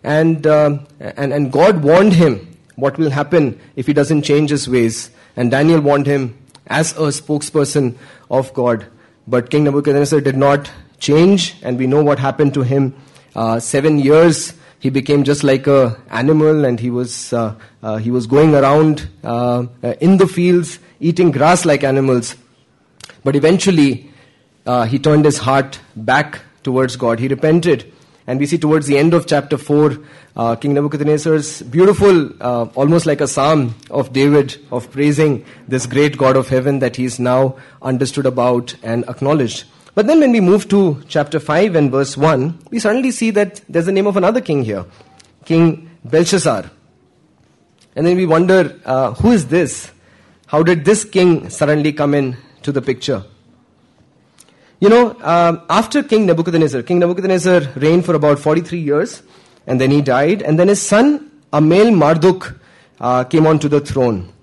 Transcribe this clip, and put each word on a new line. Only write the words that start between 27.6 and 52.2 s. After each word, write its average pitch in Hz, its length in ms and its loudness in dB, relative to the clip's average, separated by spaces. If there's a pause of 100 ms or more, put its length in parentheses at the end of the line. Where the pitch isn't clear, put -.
And 131 140 -6
we 143 60 -2
see 165 100 -2
towards 156 300 0
the 143 100 0
end 160 160 2
of 170 140 0
chapter 143 320 -2
four, 147 400 0 (360)
uh, 117 220 -2
King 143 160 -4
Nebuchadnezzar's 147 880 -2
beautiful, 175 720 2 (120)
uh, 120 320 -4
almost 151 300 2
like 151 160 -2
a 143 80 -2
psalm 139 460 0 (160)
of 127 240 -6
David, 143 420 2 (160)
of 120 180 -10
praising 143 540 0 (240)
this 127 160 -4
great 143 320 0
God 131 180 2
of 131 140 0
heaven 135 300 0
that 123 180 -4
he's 127 240 -6
now 131 360 0 (260)
understood 131 420 -4
about 123 580 -2
and 117 260 -6
acknowledged. 135 560 -4 (300)
But 214 120 0
then 311 140 4
when 262 120 2
we 233 80 2
move 196 280 2
to 190 380 0
chapter 151 320 -4
five 165 380 0
and 143 140 2
verse 135 260 -2
one, 147 420 0 (120)
we 233 80 -6
suddenly 240 320 -2
see 226 220 -4
that 202 360 -2
there's 165 160 -2
the 190 80 -2
name 196 140 0
of 196 100 -2
another 208 240 0
king 143 240 -4
here, 101 220 -8 (580)
King 165 460 0 (120)
Belshazzar. 156 680 -2 (1200)
And 151 120 -2
then 175 100 2
we 185 80 0
wonder, 175 600 2
uh, 123 260 -2
who 233 200 2
is 160 160 0
this? - 440 -4 (540)
How 151 160 0
did 165 240 0
this 208 180 2
king 180 460 0
suddenly 151 420 -2
come 147 220 -2
in 131 240 -2 (240)